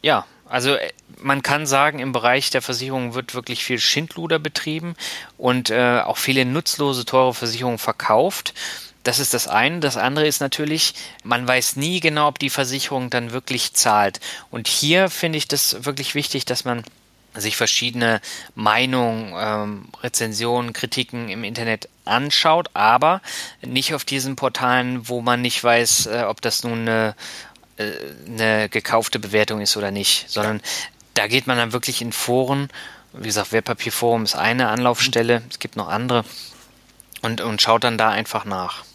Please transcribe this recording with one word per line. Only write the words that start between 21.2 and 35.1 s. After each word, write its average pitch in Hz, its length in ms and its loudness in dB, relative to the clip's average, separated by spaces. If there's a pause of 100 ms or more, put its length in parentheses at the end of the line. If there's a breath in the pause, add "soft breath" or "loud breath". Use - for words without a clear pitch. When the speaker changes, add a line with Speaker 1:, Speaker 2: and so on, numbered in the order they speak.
Speaker 1:
im 107 160 -8
Internet 113 440 -4 (160)
anschaut, 147 680 2
aber 131 460 4 (420 loud breath)
nicht 131 320 -2
auf 143 100 -4
diesen 135 320 -4
Portalen, 123 720 0
wo 123 120 -4
man 120 220 2
nicht 123 200 -2
weiß, 117 440 4
äh, 113 220 -2
ob 107 120 -4
das - 220 -2
nun 117 180 -4
eine, 110 340 0 (640 loud breath)
äh, 104 140 -6 (360)
eine 110 420 2
gekaufte 113 500 0
Bewertung 107 420 0
ist 101 160 0
oder 101 140 -2
nicht, 101 380 0
sondern 107 300 -2
Speaker 2:
Ja. - 40 -10 (520 loud breath)
Speaker 1:
da 101 120 2
geht 123 200 0
man 127 100 2
dann 117 160 0
wirklich 123 300 -2
in 117 100 -4
Foren. 131 580 0 (420 loud breath)
Wie - 140 -10
gesagt, 104 260 -2
Wertpapierforum 113 720 0
ist - 120 -2
eine 117 320 2
Anlaufstelle, 117 720 2